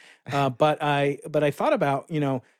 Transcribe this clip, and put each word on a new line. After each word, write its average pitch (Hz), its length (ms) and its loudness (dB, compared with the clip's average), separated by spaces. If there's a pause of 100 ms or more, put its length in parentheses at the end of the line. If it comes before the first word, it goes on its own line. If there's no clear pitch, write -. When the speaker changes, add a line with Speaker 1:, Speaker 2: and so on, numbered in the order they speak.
(300)
Speaker 1:
Uh, 139 200 0
Speaker 2:
<laughs> 127 140 2
Speaker 1:
but 156 180 2
I, 143 360 0 (120)
but 151 140 0
I 147 60 2
thought 247 220 -2
about, 143 380 -2
you 156 100 -2
know, 135 220 -2 (180)